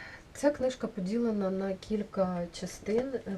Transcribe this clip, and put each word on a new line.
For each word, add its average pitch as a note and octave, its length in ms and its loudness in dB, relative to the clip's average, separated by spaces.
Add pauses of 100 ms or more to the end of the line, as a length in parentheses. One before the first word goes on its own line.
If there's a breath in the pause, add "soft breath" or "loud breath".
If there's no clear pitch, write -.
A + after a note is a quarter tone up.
(400 loud breath)
Ця C#4+ 100 8
книжка B3+ 360 2
поділена G3+ 640 0
на F#3+ 240 0
кілька F#3 760 0
частин. A3+ 640 -2
Е, G3 240 -4